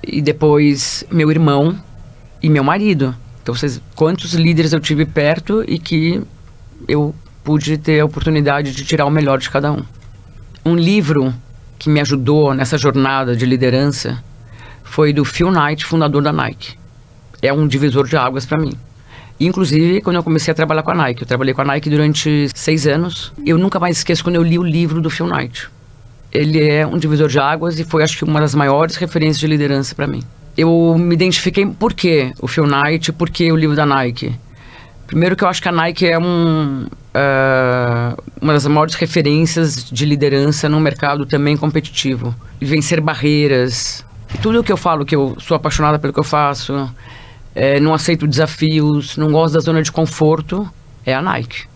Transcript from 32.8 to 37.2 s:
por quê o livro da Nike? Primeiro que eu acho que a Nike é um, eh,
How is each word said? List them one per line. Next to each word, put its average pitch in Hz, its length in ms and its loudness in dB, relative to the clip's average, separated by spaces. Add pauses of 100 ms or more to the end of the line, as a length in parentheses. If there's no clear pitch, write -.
por 170 160 -2
quê 165 200 0
o 160 60 2
livro 151 220 2
da 151 80 2
Nike? 123 520 -2 (680)
Primeiro 175 300 0
que - 80 0
eu - 20 4
acho 180 140 -2
que 185 80 -2
a - 20 -2
Nike 170 340 0
é 165 140 2
um, 160 640 0 (280)
eh, 127 1040 0 (260)